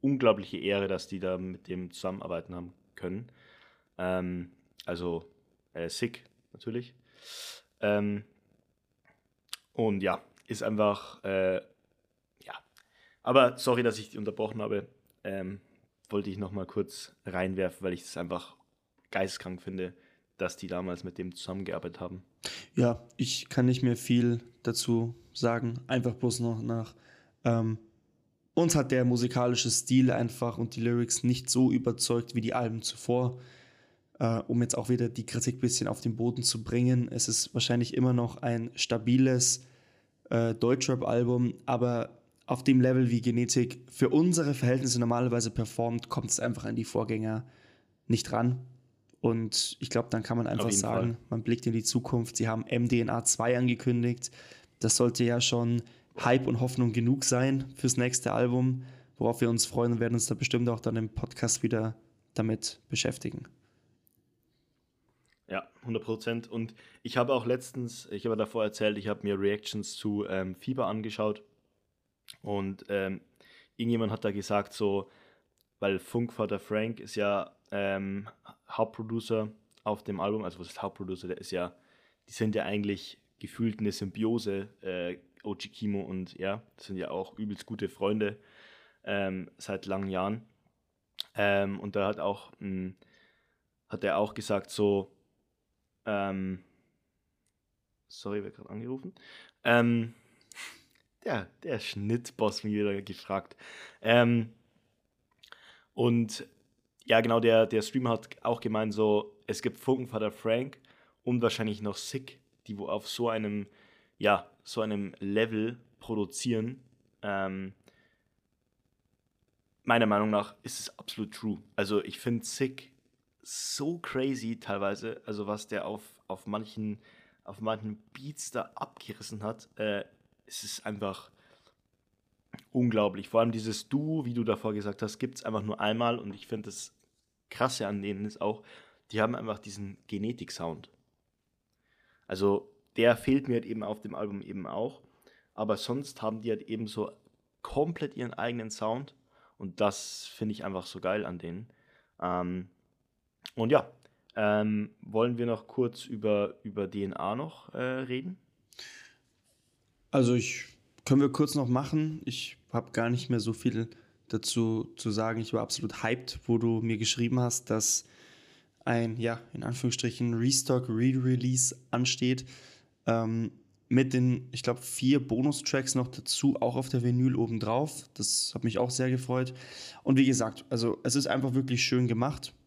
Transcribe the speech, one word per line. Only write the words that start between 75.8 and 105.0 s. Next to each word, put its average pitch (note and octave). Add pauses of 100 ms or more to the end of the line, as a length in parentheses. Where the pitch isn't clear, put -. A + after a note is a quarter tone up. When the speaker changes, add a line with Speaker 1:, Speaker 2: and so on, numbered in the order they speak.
Speaker 1:
Funkvater A2+
Frank A2
ist -
ja, G2+ (180)
ähm, G2 (400)
Hauptproducer A2+ (360)
auf G#2
dem F#2+
Album, G#2
also F2
was E2
ist -
Hauptproducer, F#2
der F2+
ist -
ja, F2+ (540)
die -
sind A2
ja G#2+
eigentlich G2+ (200)
gefühlt G#2+
eine G#2
Symbiose, G#2 (140)
äh, F2+ (260)
O G#2
G -
Kimo G2+
und F#2
er G2 (140)
sind G2
ja F2+
auch F#2
übelst G#2
gute G#2+
Freunde, G#2 (680)
ähm, F#2+
seit -
langen G2
Jahren. G2 (880)
Ähm, G2+
und G2+
da G2
hat G#2+
auch, G2+
mm, F#2 (960)
hat -
er F2+
auch G#2
gesagt, G#2
so, G2+ (920)
ähm, G2 (1500)
sorry, G2+
wer G2
grad -
angerufen? B2+ (500)
Ähm, A#2 (1080)
der, A2+ (140)
der C#3+
Schnittboss G#2+
mich G#2+
wieder G2+
gefragt. - (440)
Ähm, A#2 (1400)